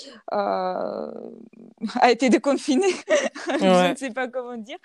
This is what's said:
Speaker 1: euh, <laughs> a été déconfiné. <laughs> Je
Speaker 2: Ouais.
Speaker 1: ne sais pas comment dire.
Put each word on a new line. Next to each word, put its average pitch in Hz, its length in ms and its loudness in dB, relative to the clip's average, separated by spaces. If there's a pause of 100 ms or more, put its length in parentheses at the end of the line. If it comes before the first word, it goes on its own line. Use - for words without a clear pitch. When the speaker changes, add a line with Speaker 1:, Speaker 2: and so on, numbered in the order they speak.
(320)
Speaker 1:
euh, 190 800 -2 (720)
<laughs> 226 200 -4
a 247 100 4
été 240 200 2
déconfiné. 285 560 2
<laughs> - 760 -2
Je 190 40 2
Speaker 2:
Ouais. 180 280 6
Speaker 1:
ne - 40 -6
sais 262 140 -6
pas 254 180 -4
comment 247 280 -8
dire. 233 280 -12